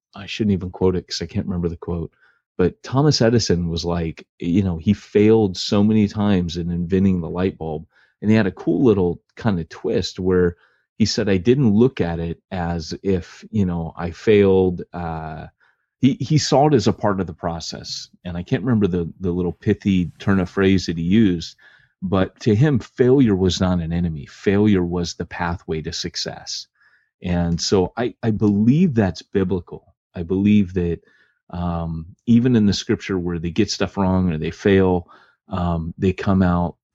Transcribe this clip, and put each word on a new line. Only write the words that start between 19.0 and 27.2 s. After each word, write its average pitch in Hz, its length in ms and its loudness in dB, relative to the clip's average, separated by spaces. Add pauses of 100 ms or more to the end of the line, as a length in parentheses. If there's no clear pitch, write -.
the 92 100 -2
little 87 220 -2
pithy 95 680 0
turn 98 220 2
of 90 80 -4
phrase 95 380 2
that 85 100 -4
he 82 80 -4
used, 92 500 2 (460)
but 92 400 -2
to 110 120 2
him, 131 260 4
failure 123 580 2
was 92 240 0
not 90 180 0
an 82 140 -4
enemy. 82 320 -4
Failure 101 580 2
was 87 300 -4
the 87 120 -10
pathway 85 580 -6
to 82 100 -10
success. - 760 -12 (540)